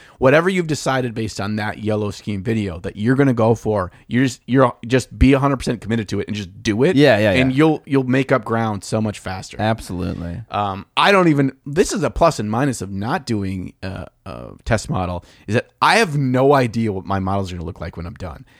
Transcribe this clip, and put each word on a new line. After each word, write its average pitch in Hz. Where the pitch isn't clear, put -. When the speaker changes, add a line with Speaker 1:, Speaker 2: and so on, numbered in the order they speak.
Speaker 1:
whatever 147
you've 180
decided 131
based 110
on 101
that 107
yellow 107
scheme 98
video 101
that 92
you're 113
gonna 135
go 113
for. 104
You're 123
just, 127
you're 123
just 120
be 131
a 131
hundred 139
percent 117
committed 110
to 101
it -
and 107
just 98
do 110
it. 165
Speaker 2:
Yeah, 135
yeah, 107
Speaker 1:
And 131
Speaker 2:
yeah. 131
Speaker 1:
you'll, 156
you'll 135
make 131
up 123
ground 110
so -
much 107
faster. 92
Speaker 2:
Absolutely. 90
Speaker 1:
Um, 101
I 170
don't 180
even, 139
this 147
is 208
a 123
plus 160
and 107
minus 120
of 98
not 113
doing 95
a, 95
a 60
test -
model, 90
is 104
that -
I 160
have 170
no 135
idea 113
what 95
my 98
models 95
are 90
gonna 82
look -
like 85
when 85
I'm -
done, 80